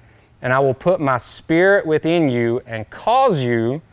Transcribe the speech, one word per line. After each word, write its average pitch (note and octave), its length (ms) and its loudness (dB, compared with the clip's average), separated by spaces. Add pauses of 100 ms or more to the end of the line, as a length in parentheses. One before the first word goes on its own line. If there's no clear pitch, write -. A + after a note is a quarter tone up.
(420)
"And B2+ 120 -2
I C3 60 2
will C#3 140 2
put D#3+ 280 -2
my C3+ 160 0
spirit F3+ 680 0
within D#3+ 440 0
you A#2+ 360 -2
and A2 240 -10
cause A3 540 0
you A#2+ 380 -2 (120)